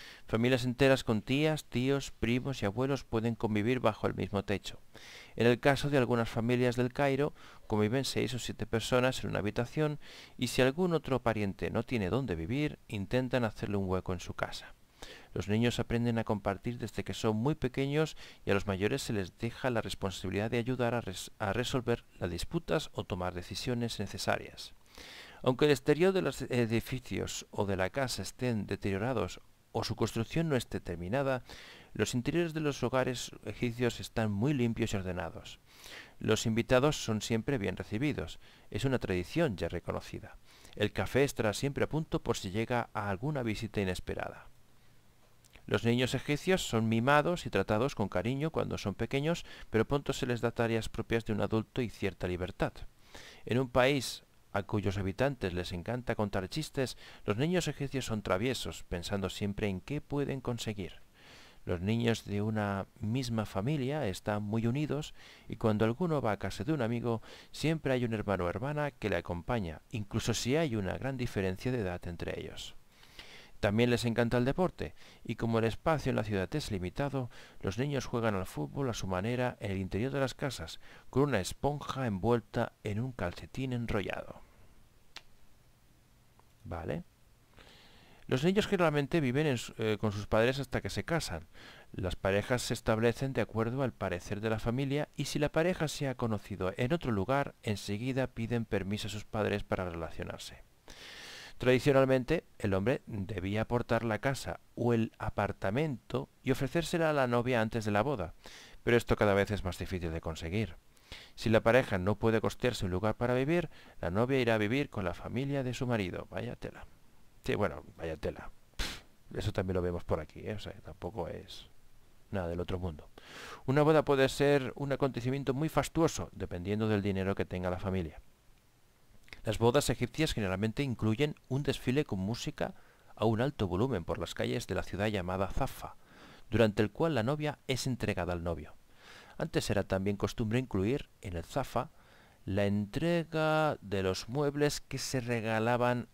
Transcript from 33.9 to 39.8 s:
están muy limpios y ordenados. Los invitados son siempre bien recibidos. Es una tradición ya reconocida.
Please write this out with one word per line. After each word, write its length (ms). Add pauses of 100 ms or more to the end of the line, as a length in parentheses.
están 300
muy 220
limpios 400
y 40
ordenados. 640 (600)
Los 260
invitados 580
son 180
siempre 360
bien 200
recibidos. 600 (300)
Es 160
una 140
tradición 560
ya 140
reconocida. 680 (380)